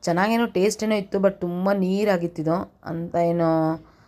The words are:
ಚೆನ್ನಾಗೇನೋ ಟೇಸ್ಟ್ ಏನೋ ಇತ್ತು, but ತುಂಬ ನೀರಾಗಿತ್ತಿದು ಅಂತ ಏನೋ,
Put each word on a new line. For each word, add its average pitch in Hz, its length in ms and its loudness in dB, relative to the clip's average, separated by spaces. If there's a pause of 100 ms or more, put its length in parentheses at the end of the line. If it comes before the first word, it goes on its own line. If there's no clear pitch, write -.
ಚೆನ್ನಾಗೇನೋ 214 440 0
ಟೇಸ್ಟ್ 208 380 0
ಏನೋ 220 100 0
ಇತ್ತು, 202 240 -4
but 196 120 4
ತುಂಬ 180 420 -2
ನೀರಾಗಿತ್ತಿದು 185 800 0 (300)
ಅಂತ 170 300 -8
ಏನೋ, 170 340 2 (580)